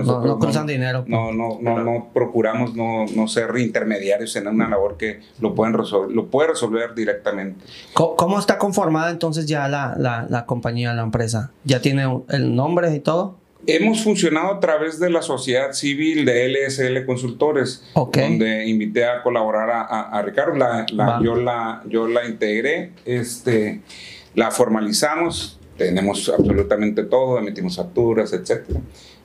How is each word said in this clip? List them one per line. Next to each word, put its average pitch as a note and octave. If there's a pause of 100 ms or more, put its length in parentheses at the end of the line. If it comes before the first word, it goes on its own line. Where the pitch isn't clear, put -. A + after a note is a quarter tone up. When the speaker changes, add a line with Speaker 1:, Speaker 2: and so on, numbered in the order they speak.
Speaker 1:
nosotros B2
Speaker 2:
no C#3
cruzan D3+
Speaker 1:
no, D3
Speaker 2:
dinero, B2+
pues. A#2+
Speaker 1:
no, A2+
no, A2+
no, A#2
no A#2
procuramos A#2
no, A2+
no A2
ser A2+
intermediarios G#2+
en G2+
una A2+
labor G2+
que G#2+ (220)
lo G#2
pueden A2
resol-, G#2
lo G#2+
puede D#3
resolver A2+
directamente. G2+ (280)
Speaker 2:
Co-, D#3+
¿cómo F#3+
está G3+
conformada F3
entonces E3
ya D3
la, C#3
la, A#2+
la A#2+
compañía, A#2+
la A#2
empresa? A2+ (140)
¿Ya B2+
tiene C#3
un, B2+
el B2+
nombre E3
y C#3+
todo? F3+ (220)
Speaker 1:
Hemos G#3+
funcionado F3
a F3+
través D#3
de F3
la E3+
sociedad C3
civil D3
de B2
L C3+
S C3+
L B2+
Consultores, B2+ (100)
Speaker 2:
Ok. C#3+
Speaker 1:
donde A2
invité A2
a B2
colaborar A2
a, A#2
a, A2 (160)
a G#2
Ricardo. C3+
La, A#2
la, G#2+
Speaker 2:
Va. A#2
Speaker 1:
yo A#2
la, A#2
yo A2+
la A#2+
integré, A#2 (140)
este, A#2 (560)
la A2+
formalizamos, A#2+ (160)
tenemos F#2+
absolutamente G#2
todo, B2+
emitimos F#2+
facturas, A2
etcétera. - (440)